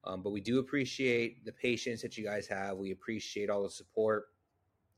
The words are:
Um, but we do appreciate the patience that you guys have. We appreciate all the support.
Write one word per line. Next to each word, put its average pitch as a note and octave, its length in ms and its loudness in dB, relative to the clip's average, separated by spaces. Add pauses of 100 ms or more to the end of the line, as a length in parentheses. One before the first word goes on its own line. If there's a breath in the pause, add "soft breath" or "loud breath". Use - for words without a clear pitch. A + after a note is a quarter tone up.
Um, F#2+ 220 -4
but G2+ 60 0
we G#2 100 -2
do A2+ 180 2
appreciate B2+ 840 2
the A2 80 -10
patience A#2+ 500 -2
that A#2 160 -6
you G#2+ 60 -4
guys G#2 240 -2
have. G2 280 -2
We G2 140 -4
appreciate G#2 600 -4
all G2+ 120 2
the G2 80 -2
support. - 600 2 (680)